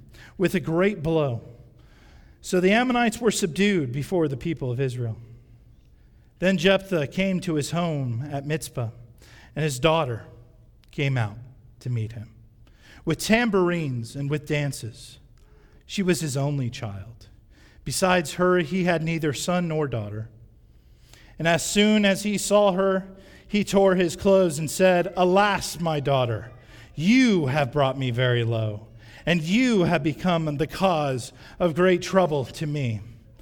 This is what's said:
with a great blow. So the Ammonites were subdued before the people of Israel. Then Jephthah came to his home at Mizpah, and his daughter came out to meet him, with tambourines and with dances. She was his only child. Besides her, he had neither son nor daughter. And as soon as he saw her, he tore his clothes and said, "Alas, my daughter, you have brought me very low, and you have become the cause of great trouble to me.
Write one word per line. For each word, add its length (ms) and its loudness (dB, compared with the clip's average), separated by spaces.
with 160 0
a 60 0
great 420 0
blow. 400 0
So 180 0
the 120 4
Ammonites 500 2
were 100 2
subdued 640 0
before 340 -2
the 80 -6
people 360 -6
of 100 -4
Israel. 360 -4
Then 180 2
Jephthah 500 2
came 340 -2
to 120 -4
his 180 -2
home 580 -4
at 160 -8
Mizpah, 440 -6
and 80 -2
his 160 -4
daughter 460 0
came 260 -2
out 200 -2
to 100 -10
meet 240 -4
him, 180 -14
with 160 -4
tambourines 960 0
and 140 -6
with 160 -4
dances. 720 -6
She 160 -4
was 200 0
his 140 -4
only 340 -2
child. 580 -12
Besides 500 0
her, 260 4
he 260 -2
had 180 0
neither 300 -2
son 340 -2
nor 200 -2
daughter. 420 -8
And 100 -2
as 160 2
soon 400 4
as 200 2
he 140 -2
saw 340 4
her, 360 0
he 160 0
tore 320 4
his 220 0
clothes 420 4
and 100 -4
said, 460 2
"Alas, 640 2
my 220 -2
daughter, 500 -2
you 500 4
have 260 0
brought 260 2
me 140 -2
very 320 2
low, 440 -4
and 160 2
you 420 2
have 200 2
become 540 -2
the 100 -2
cause 640 -2
of 160 0
great 260 4
trouble 420 0
to 240 -8
me. 320 -4